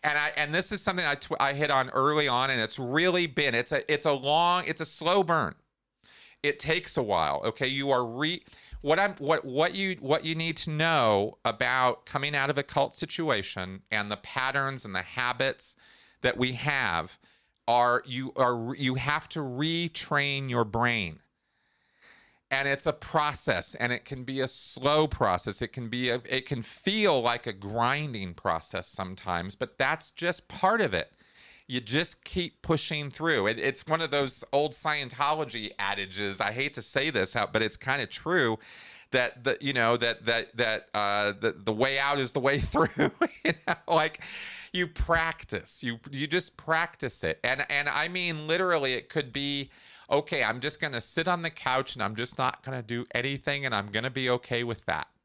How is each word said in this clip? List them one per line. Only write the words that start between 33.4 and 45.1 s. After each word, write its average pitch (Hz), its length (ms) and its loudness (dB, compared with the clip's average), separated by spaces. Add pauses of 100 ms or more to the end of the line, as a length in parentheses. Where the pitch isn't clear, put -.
It, 117 100 0
it's - 300 -2
one 160 120 2
of 156 120 -2
those 139 400 0
old 143 220 2
Scientology 143 960 -2 (100)
adages. 98 600 -2
I 104 120 2
hate 139 220 -2
to 117 80 -8
say 143 280 0
this, 98 220 0
how, 107 160 0
but 110 140 0
it's 110 140 0
kinda 131 300 -2
true 143 540 0 (500)
that 123 320 0
the, 123 180 0
you 143 120 -2
know, 120 240 4
that, 117 300 0
that, 117 300 0
that, 113 380 0
uh, 104 460 2
the, 110 120 2 (120)
the 110 80 0
way 131 260 2
out 143 220 2
is 123 100 -2
the - 80 -2
way 139 220 2
<laughs> - 0 -
through. - 500 2 (340)
You - 100 0 (120)
know, 170 80 0 (140)
like, 160 320 2 (520)
you 180 140 0
practice. - 960 -2